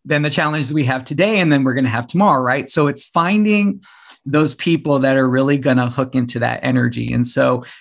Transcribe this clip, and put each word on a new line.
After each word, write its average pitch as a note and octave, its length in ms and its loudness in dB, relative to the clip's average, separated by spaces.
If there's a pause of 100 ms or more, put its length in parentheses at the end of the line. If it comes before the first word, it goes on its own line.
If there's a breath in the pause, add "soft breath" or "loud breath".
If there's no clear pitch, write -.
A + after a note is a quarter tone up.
than D3 180 0
the D3+ 80 -2
challenges D3+ 420 -2
we D3+ 120 0
have C3 200 -2
today G3 360 0
and E3 120 2
then C#3 120 4
we're B2+ 100 0
gonna C3 140 0
have A#2 180 -2
tomorrow, E3 360 2
right? C3 260 -2
So D3+ 180 0
it's C#3+ 180 -4
finding G#3 760 0 (420 loud breath)
those D3+ 300 0
people D#3+ 460 0
that C3+ 160 2
are C3 120 2
really C3+ 300 2
gonna B2+ 300 2
hook B2+ 260 -4
into B2 240 -2
that A#2 240 -2
energy. A#2+ 500 -2
And A#2+ 140 0
so, B2+ 380 0 (160 loud breath)